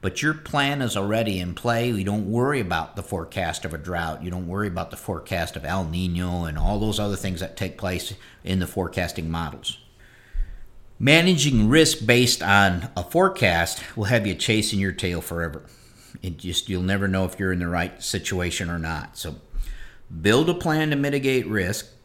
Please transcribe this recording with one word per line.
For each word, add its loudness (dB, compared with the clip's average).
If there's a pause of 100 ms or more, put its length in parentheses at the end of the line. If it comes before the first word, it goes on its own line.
But -4
your 2
plan -2
is -2
already 0
in -4
play. 0
You 0
don't -2
worry 2
about -2
the -8
forecast -4
of -6
a -8
drought. -4
You -4
don't -4
worry -2
about -6
the -14
forecast -4
of -10
El -2
Nino -2
and -4
all 2
those 0
other -2
things -4
that -8
take -6
place -4 (300)
in 2
the -2
forecasting -4
models. -6 (1200)
Managing 6
risk 4
based 6
on 4
a -4
forecast 2 (140)
will 0
have 2
you -2
chasing 2
your 0
tail -2
forever. -6 (580)
It -6
just, -4
you'll 0
never 2
know 2
if -6
you're 0
in 0
the -2
right -2
situation -4
or -4
not. -6
So -8 (880)
build 6
a 2
plan 0
to 2
mitigate 2
risk 0 (160)